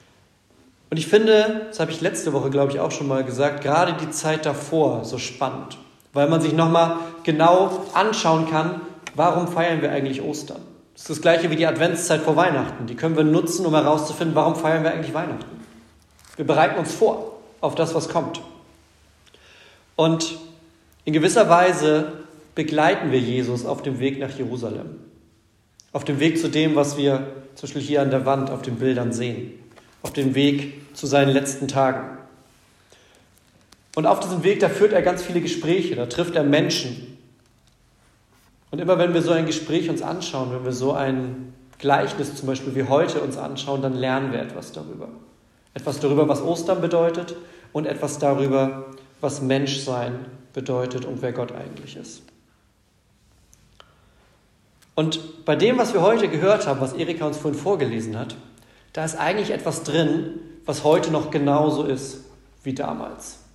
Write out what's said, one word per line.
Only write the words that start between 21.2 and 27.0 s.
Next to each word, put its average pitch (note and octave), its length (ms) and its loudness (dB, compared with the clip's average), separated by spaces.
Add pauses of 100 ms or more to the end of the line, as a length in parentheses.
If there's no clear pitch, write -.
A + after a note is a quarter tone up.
Weise D#3 640 4 (420)
begleiten D#3 580 2
wir B2+ 80 4
Jesus A#2+ 460 -2
auf C#3 160 -4
dem B2+ 180 -4
Weg C3+ 200 -2
nach C3+ 100 -6
Jerusalem. A2+ 680 -8 (960)
Auf - 120 -6
dem C#3 140 -2
Weg D#3+ 200 2
zu D#3+ 80 0
dem, D3+ 280 2
was C#3+ 200 2
wir C#3 300 0 (300)